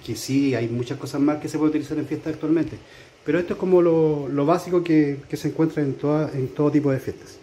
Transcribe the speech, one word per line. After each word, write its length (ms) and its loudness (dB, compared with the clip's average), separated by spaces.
que 120 -8
sí, 380 0
hay 140 -2
muchas 300 -6
cosas 220 -6
más 200 2
que 80 -8
se 100 -6
puede 120 4
utilizar 280 -4
en 80 -4
fiestas 280 -6
actualmente, 420 0
pero 140 0
esto 140 -4
es 60 -6
como 240 4
lo, 460 2
lo 180 0
básico 360 2
que, 360 4
que 80 -6
se 120 -6
encuentra 340 0
en 120 -2
toda, 380 0
en 160 -4
todo 240 0
tipo 180 2
de 80 0
fiestas 440 -10